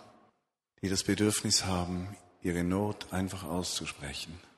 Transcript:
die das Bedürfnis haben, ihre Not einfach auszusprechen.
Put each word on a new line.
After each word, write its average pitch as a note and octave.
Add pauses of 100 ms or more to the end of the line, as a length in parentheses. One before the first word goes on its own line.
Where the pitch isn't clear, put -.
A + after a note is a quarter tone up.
(800)
die F#2+
das F#2+
Bedürfnis G#2
haben, F2+ (260)
ihre F2
Not G2+
einfach F#2
auszusprechen. D#2+ (200)